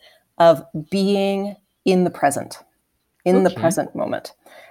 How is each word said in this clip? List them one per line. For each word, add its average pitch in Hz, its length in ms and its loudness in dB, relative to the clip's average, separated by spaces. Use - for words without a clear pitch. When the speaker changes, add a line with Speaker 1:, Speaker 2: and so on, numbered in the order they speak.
Speaker 1:
of 165 240 4
being 196 680 -2
in 185 200 2
the 170 60 0
present, - 480 -4
in 190 200 4
the 190 60 4
Speaker 2:
Okay. 202 100 -12
Speaker 1:
present 165 340 -2
moment. - 380 -8